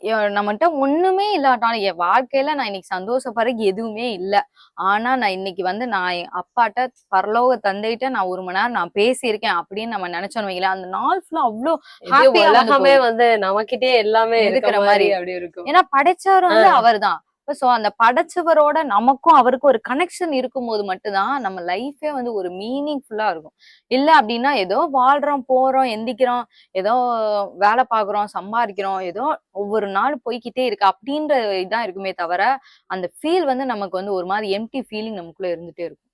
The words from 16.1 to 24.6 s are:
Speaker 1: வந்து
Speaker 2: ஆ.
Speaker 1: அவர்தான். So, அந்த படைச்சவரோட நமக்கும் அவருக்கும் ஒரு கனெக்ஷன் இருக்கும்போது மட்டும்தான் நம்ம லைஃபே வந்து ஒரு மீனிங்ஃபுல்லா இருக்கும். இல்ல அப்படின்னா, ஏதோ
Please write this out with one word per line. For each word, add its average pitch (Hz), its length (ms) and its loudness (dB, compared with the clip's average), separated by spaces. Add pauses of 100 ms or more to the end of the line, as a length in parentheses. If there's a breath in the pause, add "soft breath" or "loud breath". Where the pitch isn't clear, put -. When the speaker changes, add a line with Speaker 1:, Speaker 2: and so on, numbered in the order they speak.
Speaker 1:
வந்து 370 180 6
Speaker 2:
ஆ. 311 120 4
Speaker 1:
அவர்தான். 208 400 2 (260)
So, 277 220 -2
அந்த 220 260 2
படைச்சவரோட 302 880 2
நமக்கும் 262 540 4
அவருக்கும் 254 320 4
ஒரு 226 120 4
கனெக்ஷன் 330 500 -4
இருக்கும்போது 240 520 -4
மட்டும்தான் 202 560 -2
நம்ம 190 220 -8
லைஃபே 240 500 -6
வந்து 247 220 -4
ஒரு 185 180 -4
மீனிங்ஃபுல்லா 233 800 -6
இருக்கும். 156 240 -10 (360 soft breath)
இல்ல 269 260 2
அப்படின்னா, 240 400 2
ஏதோ 190 220 0 (140)